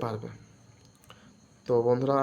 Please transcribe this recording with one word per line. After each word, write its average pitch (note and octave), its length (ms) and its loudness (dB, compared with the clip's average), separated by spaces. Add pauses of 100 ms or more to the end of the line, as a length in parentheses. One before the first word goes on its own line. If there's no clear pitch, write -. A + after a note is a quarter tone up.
পারবে। A2 240 -8 (1400)
তো B2 80 0 (140)
বন্ধুরা, C3 340 2